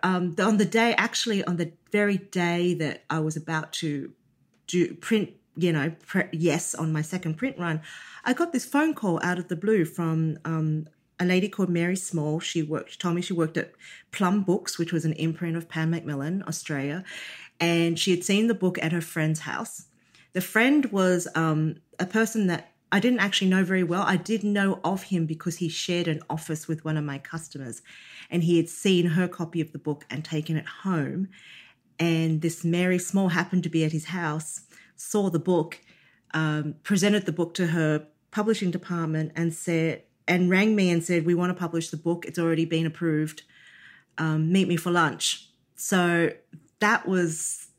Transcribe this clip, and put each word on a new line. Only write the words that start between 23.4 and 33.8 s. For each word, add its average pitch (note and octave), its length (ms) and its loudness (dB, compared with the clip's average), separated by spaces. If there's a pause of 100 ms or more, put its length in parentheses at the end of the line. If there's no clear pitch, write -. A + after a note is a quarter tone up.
know F#3 160 4
very F#3 200 2
well. E3+ 180 0
I F#3+ 140 2
did G3 260 -2
know G3+ 400 0
of F#3+ 220 -2
him E3 220 0
because D#3+ 300 -6
he E3+ 120 -2
shared E3+ 400 -2
an D#3 200 -2
office D#3 380 -6
with D#3 180 -6
one D#3 120 -2
of D3+ 80 -2
my C#3 140 -6
customers, C#3 640 -12 (480)
and E3+ 120 0
he E3+ 140 4
had E3 120 4
seen F3+ 380 4
her F3 220 2
copy E3 320 -6
of D#3 120 -4
the - 60 -12
book D3 320 -6
and D3 140 -6
taken D#3 320 -4
it D3 100 -4 (160)
home. E3+ 460 -2 (720)
And D#3+ 420 2
this D#3+ 240 -4
Mary F3+ 340 2
Small F#3+ 300 0
happened F3+ 340 0
to E3+ 60 -4
be D#3+ 160 2